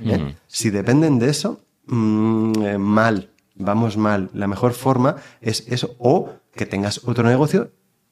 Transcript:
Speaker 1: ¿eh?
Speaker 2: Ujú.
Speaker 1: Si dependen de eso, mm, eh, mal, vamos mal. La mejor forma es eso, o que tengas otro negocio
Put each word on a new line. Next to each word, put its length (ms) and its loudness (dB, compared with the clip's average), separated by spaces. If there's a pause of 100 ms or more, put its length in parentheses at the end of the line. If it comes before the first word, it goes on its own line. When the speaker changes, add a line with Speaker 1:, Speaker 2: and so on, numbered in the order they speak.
Speaker 1:
¿eh? 160 0
Speaker 2:
Ujú. 160 -4 (160)
Speaker 1:
Si 220 -4
dependen 500 2
de 100 2
eso, 300 -4 (260)
mm, 800 0
eh, 140 -2
mal, 520 2 (240)
vamos 420 -2
mal. 380 0
La 140 -4
mejor 240 0
forma 420 0 (260)
es 280 -4
eso, 320 -6
o 300 2 (260)
que 100 -6
tengas 380 -4
otro 180 0
negocio 480 2 (420)